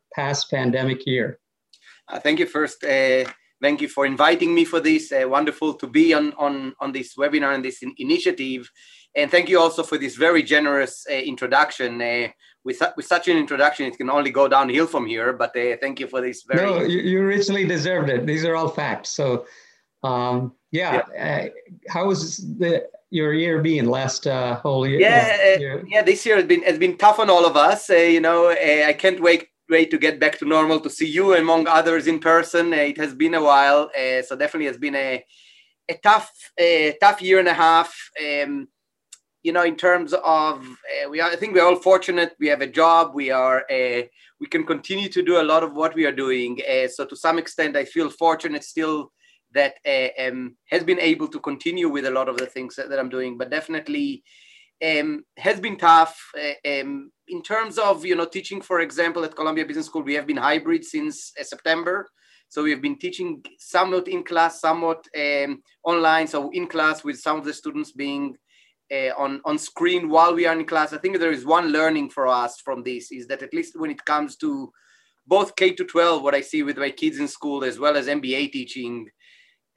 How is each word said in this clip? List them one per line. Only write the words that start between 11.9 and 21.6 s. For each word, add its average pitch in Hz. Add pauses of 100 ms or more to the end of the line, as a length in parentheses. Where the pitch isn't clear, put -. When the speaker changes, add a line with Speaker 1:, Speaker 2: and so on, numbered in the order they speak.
Speaker 2:
Uh, 117 (360)
with -
su-, -
with -
such 175
an 170
introduction, 143
it 123
can 127
only 139
go 135
downhill 135
from 143
here, 113
but, 123
uh, 120
thank 139
you 127
for 127
this 127
very 135
Speaker 1:
No, 180
you, 175
you 185
richly 196
deserved 160
it. 123
These 156
are 165
all 165
facts. 143
So, 123 (560)
um, 123 (180)
yeah, 156 (120)
Speaker 2:
Yeah. -
Speaker 1:
uh, - (180)